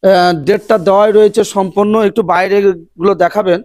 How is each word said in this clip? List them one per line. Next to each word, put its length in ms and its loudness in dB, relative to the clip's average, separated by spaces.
আহ, 400 2
ডেটটা 340 0
দেওয়াই 340 2
রয়েছে 320 2
সম্পূর্ণ। 580 -2
একটু 220 -2
বাইরে 380 -2
গুলো 440 -4
দেখাবেন 500 -2